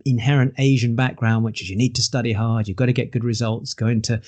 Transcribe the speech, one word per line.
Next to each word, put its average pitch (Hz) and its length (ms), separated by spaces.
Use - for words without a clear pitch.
inherent 135 540
Asian 127 360
background, 117 480
which 110 200
is 90 80
you 95 60
need 120 180
to 123 80
study 120 320
hard, 113 340
you've 92 80
got 127 100
to 127 60
get 123 200
good 117 120
results, 117 480
go 110 140
into 113 420